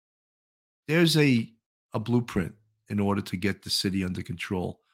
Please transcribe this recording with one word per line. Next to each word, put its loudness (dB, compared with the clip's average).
there's 4
a, 4
a -2
blueprint -2
in -2
order 0
to -8
get -2
the -10
city -2
under -6
control. -6